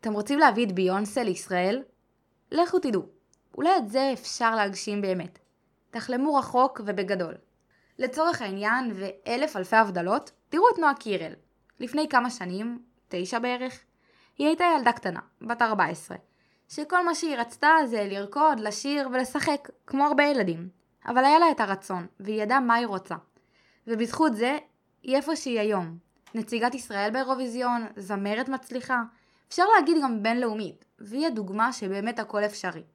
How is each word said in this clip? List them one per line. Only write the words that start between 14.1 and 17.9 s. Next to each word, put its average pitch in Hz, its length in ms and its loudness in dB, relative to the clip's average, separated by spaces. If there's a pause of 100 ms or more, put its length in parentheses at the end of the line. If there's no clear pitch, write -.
היא 285 80 2
הייתה 330 180 2 (120)
ילדה 233 160 2
קטנה, 180 280 -6 (200)
בת 233 220 -2
ארבע 214 220 2
עשרה, - 320 -8 (520)
שכל 359 360 -2
מה 339 100 0
שהיא 311 220 -4
רצתה 233 320 0 (180)
זה 220 240 -2